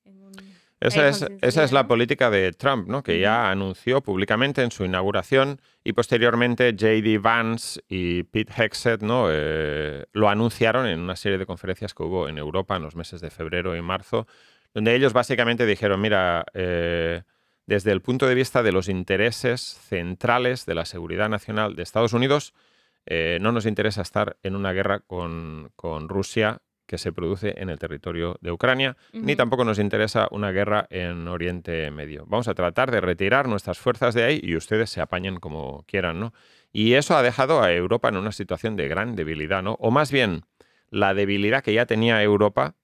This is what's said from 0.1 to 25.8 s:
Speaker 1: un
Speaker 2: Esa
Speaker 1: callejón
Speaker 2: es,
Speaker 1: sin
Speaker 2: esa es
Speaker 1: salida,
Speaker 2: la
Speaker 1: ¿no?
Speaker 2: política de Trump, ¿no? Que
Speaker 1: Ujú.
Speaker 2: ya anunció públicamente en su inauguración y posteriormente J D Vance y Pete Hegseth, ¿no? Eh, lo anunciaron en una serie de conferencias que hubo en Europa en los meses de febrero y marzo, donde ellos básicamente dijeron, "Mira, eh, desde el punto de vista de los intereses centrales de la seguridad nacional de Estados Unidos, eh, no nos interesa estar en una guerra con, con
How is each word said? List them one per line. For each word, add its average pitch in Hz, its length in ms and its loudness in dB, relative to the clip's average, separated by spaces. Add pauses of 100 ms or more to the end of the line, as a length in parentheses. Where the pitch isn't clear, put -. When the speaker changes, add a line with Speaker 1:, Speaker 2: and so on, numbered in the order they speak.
Speaker 1:
un 139 100 -20 (480)
Speaker 2:
Esa 123 160 2
Speaker 1:
callejón 147 140 6
Speaker 2:
es, 120 80 0
Speaker 1:
sin 101 180 -8
Speaker 2:
esa 98 100 0
es 123 80 4
Speaker 1:
salida, 147 200 4
Speaker 2:
la 139 80 6
Speaker 1:
¿no? 110 60 -4
Speaker 2:
política 120 420 2
de 95 220 4
Trump, 120 360 -2
¿no? 131 140 -4
Que 95 100 -2
Speaker 1:
Ujú. 82 80 2
Speaker 2:
ya 107 300 4
anunció 98 500 0
públicamente 117 600 0
en 120 80 0
su - 160 -6
inauguración 101 720 0 (240)
y - 80 -2
posteriormente 120 800 4
J 104 140 2 (160)
D 107 160 4
Vance 113 680 0
y 87 360 -2
Pete 107 340 -4
Hegseth, 113 460 0
¿no? 113 280 0
Eh, 76 800 -2
lo 104 180 4
anunciaron 113 560 2
en 85 140 -4
una 90 160 -6
serie 98 200 0
de 95 80 -4
conferencias 92 480 -8
que - 100 -12
hubo 85 240 -2
en 76 120 -8
Europa 87 380 -4
en 85 60 -4
los 76 140 -12
meses 85 240 -12
de 82 100 -12
febrero 87 460 -6
y 85 60 -6
marzo, 95 440 -4 (460)
donde 107 220 2
ellos 131 180 4
básicamente 120 540 2
dijeron, 98 340 2
"Mira, 92 440 2 (100)
eh, 85 680 -2 (440)
desde 104 260 2
el 95 80 2
punto 127 260 0
de 127 80 4
vista 127 280 2
de 107 100 4
los 92 160 0
intereses 104 720 0
centrales 117 1080 -2
de 85 80 -2
la 82 100 -2
seguridad 87 440 -4
nacional 107 480 -4
de 80 60 -8
Estados 110 300 0
Unidos, 135 400 0 (540)
eh, 85 340 0
no 107 120 2
nos 117 120 -2
interesa 104 380 0
estar 98 400 -4
en 95 140 -4
una 98 160 -2
guerra 98 280 0
con, 82 760 -10
con 80 320 -8